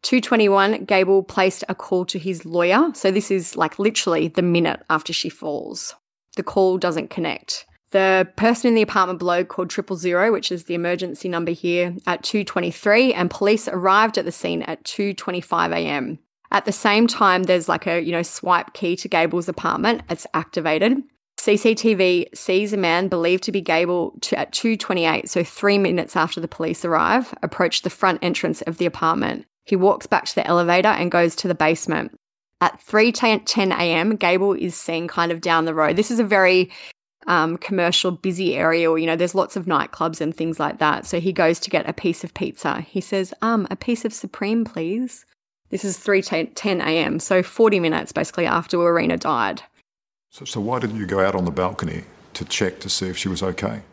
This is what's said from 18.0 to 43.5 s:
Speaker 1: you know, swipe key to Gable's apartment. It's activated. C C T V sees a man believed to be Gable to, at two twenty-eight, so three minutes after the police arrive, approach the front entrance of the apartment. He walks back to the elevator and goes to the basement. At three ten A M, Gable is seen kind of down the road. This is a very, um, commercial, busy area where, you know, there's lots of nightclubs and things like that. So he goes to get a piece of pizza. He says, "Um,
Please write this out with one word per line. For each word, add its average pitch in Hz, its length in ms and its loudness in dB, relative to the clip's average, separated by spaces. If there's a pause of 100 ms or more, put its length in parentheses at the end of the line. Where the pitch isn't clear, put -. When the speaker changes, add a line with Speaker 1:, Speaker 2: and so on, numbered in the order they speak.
Speaker 1:
you 165 100 -4
know, 170 120 -2
swipe - 500 0
key 180 240 -2
to - 100 -10
Gable's 170 400 0
apartment. 185 600 -2
It's - 240 -6
activated. 165 680 0 (380)
C 208 160 4
C 220 200 4
T 220 180 2
V 180 400 2
sees 202 400 0
a 208 40 -2
man 180 320 0
believed 175 340 0
to 214 80 -4
be 190 100 -2
Gable 170 600 0
to, - 160 -2
at - 140 -6
two 226 240 0
twenty-eight, 170 540 -2
so 175 140 0
three 202 340 0
minutes 180 380 0
after 165 260 0
the 165 60 -8
police 165 360 -6
arrive, 175 480 2 (120)
approach - 400 -2
the 180 80 -4
front 185 320 0
entrance 165 400 -2
of 165 160 -8
the 175 80 0
apartment. - 580 -2 (180)
He - 120 0
walks 190 320 2
back - 180 0
to - 100 -6
the - 120 0
elevator 175 420 4
and 175 220 0
goes 170 240 2
to - 120 -6
the 175 80 0
basement. - 560 0 (480)
At - 220 0
three 220 300 4
ten 214 600 2
A 170 220 0
M, 190 220 2
Gable 185 380 2
is 175 220 -4
seen 165 320 -4
kind 170 240 -2
of 165 80 -2
down 165 260 2
the 160 100 -2
road. 156 200 2
This 214 140 2
is 240 100 -2
a 240 40 4
very, 185 480 4 (560)
um, 165 300 2
commercial, 180 520 0
busy 175 460 -2
area 165 340 2
where, 165 80 2
you 160 80 0
know, 165 100 0
there's 175 200 0
lots - 200 0
of 180 100 -6
nightclubs 165 540 -2
and 160 160 -4
things 160 240 -4
like 151 200 -4
that. 151 260 0
So 175 140 -2
he 185 120 -2
goes 170 280 2
to - 100 -6
get 156 180 -2
a 156 60 -6
piece - 300 -4
of 170 100 -12
pizza. - 480 -4
He 175 180 -6
says, 190 320 -4 (120)
"Um, 220 260 0